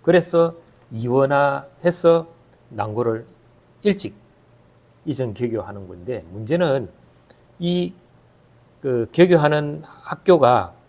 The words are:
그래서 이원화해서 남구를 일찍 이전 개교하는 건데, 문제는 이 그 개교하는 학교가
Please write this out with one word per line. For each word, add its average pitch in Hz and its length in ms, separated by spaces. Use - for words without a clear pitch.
그래서 170 500
이원화해서 143 1400
남구를 113 560
일찍 196 340
이전 127 280
개교하는 101 540
건데, 90 440
문제는 135 560
이 175 380
그 123 300
개교하는 151 720
학교가 123 920